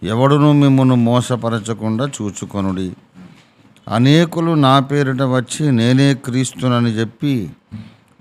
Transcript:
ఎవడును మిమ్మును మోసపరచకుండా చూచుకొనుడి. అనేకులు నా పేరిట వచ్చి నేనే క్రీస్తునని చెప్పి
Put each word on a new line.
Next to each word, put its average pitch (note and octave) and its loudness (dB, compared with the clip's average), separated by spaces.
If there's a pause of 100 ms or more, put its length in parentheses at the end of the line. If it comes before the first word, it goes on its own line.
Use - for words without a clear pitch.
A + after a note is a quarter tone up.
ఎవడును C#3 2
మిమ్మును C3+ 4
మోసపరచకుండా A#2 -2
చూచుకొనుడి. F#2+ -6 (960)
అనేకులు D#3+ 2
నా C#3 4
పేరిట C3+ -2
వచ్చి B2+ -2
నేనే B2+ 2
క్రీస్తునని B2 -2
చెప్పి A2 -4 (720)